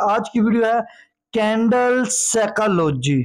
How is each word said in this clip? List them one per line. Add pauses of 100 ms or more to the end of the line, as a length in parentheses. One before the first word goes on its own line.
(100)
आज
की
video
है (540)
candle
psychology।